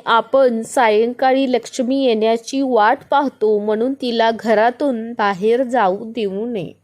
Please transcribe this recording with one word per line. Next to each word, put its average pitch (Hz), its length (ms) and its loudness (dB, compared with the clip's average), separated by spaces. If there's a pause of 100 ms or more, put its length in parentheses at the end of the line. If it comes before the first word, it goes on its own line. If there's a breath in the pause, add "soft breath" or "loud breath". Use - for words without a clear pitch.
आपण 233 560 2
सायंकाळी 247 880 2
लक्ष्मी 254 520 -2
येण्याची 226 560 0
वाट 254 380 2 (120)
पाहतो, 214 540 0
म्हणून 220 300 -2
तिला 233 360 -2
घरातून 226 840 0
बाहेर 214 500 0
जाऊ 226 500 -2
देऊ 208 340 -4
नये. 202 260 -8 (100)